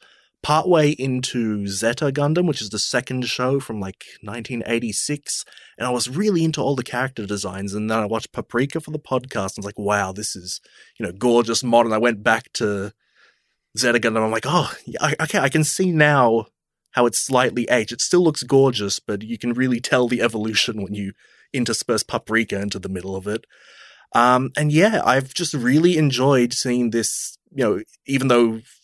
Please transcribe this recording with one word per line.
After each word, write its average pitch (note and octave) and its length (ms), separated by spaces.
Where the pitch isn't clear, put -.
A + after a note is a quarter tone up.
partway D#3 500
into B2 760
Zeta A2+ 440
Gundam, D3+ 360
which D3 140
is G#2 100
the G#2+ 80
second B2+ 460
show B2+ 340
from, A2+ 200
like, F#2+ 240
nineteen A2+ 440
eighty-six, A#2 800
and B2 100
I B2+ 40
was B2 180
really F3+ 340
into D#3+ 180
all C#3 140
the C3 80
character B2 420
designs. G2 480
And G#2+ 160
then A2+ 100
I G#2+ 80
watched A2 260
Paprika C3 480
for D#3 100
the D3+ 80
podcast, A#2+ 560
and - 40
I - 0
was G2 60
like, G2+ 140
"Wow, G2+ 320
this G2 240
is, F2+ 240
you A2+ 80
know, F2+ 80
gorgeous A#2 500
modern." A#2 300
I A2 60
went A2+ 240
back A2+ 300
to G#2 380
Zeta A#2+ 220
Gundam, A2 260
I'm A2 60
like, A2 160
"Oh, D#3 260
yeah, - 160
I, C#3+ 200
okay, D#3+ 180
I C#3 100
can D#3 140
see F#3 280
now C#3 560
how A#2+ 120
it's A2+ 140
slightly B2 500
aged." A#2 220
It A#2+ 100
still F3+ 200
looks D#3+ 220
gorgeous, A#2+ 560
but G#2 220
you A2 160
can A#2+ 160
really B2 260
tell B2 280
the A#2 140
evolution A2 600
when F#2+ 120
you G2+ 200
intersperse A#2+ 500
Paprika A2+ 560
into G2+ 200
the F#2 100
middle F#2+ 260
of F#2+ 120
it. A2 180
Um, B2+ 440
and D3+ 160
yeah, F3+ 320
I've C3 280
just E3 200
really D#3 440
enjoyed C3 540
seeing B2 380
this, - 480
you C3 80
know, G#2 180
even C3+ 220
though A#2 320